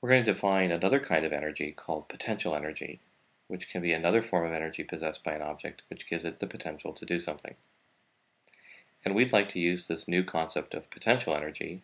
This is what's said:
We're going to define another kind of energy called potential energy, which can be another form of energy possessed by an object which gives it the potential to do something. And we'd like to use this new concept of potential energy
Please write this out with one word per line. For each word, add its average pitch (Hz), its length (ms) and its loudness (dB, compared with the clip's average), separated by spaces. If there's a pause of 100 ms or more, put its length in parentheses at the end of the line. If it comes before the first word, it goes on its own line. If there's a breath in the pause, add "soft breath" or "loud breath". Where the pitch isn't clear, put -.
We're 123 60 6
going 127 140 8
to 107 80 4
define 95 360 4
another 92 300 4
kind 80 260 2
of 76 80 0
energy 76 380 -2
called - 380 -6
potential 95 440 -2
energy, 76 460 -6 (480)
which 90 240 -8
can 92 100 -4
be 85 100 2
another 85 300 4
form 90 240 2
of 82 80 -2
energy 80 300 -4
possessed 78 400 -6
by 80 80 -2
an 76 100 -4
object 76 480 -8
which - 180 -12
gives 82 160 -4
it 85 140 -4
the - 80 -4
potential 78 480 -8
to - 140 -12
do 87 120 0
something. - 360 -8 (1500 loud breath)
And 98 120 2
we'd 123 180 4
like 101 160 4
to 95 100 -4
use 87 280 0
this 82 200 -4
new 90 160 4
concept 80 520 -2
of - 160 -8
potential 120 420 2
energy 78 500 -4